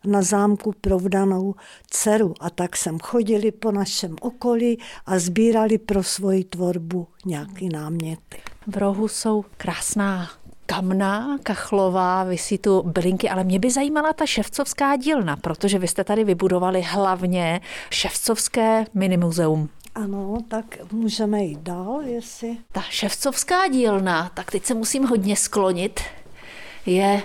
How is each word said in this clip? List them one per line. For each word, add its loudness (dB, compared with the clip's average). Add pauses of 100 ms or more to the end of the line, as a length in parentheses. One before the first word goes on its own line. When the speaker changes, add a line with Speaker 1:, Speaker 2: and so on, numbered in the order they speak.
Speaker 1:
na 4
zámku 2
provdanou 2 (360)
dceru 2
a -6
tak -4
sem -2
chodili 2
po -2
našem -2
okolí 0 (280)
a 2
sbírali 4
pro 0
svoji 0
tvorbu -2 (180)
nějaký -6
náměty. -6 (280)
Speaker 2:
V -6
rohu 0
jsou -2 (120)
krásná -2 (360)
kamna 0
kachlová, 2
visí -2
tu 4
bylinky, 0
ale 0
mě 2
by 4
zajímala 2
ta 0
ševcovská 0
dílna, 0
protože 0
vy 0
jste 0
tady 2
vybudovali 2
hlavně 0 (300)
ševcovské 0 (100)
minimuzeum. 2 (260)
Speaker 1:
Ano, -4 (100)
tak -8
můžeme 0
jít -6
dál, -6
jestli -8 (160)
Speaker 2:
Ta -4 (100)
ševcovská 0
dílna, 2
tak -10
teď -2
se 0
musím 0
hodně 2
sklonit, 0 (840)
je 4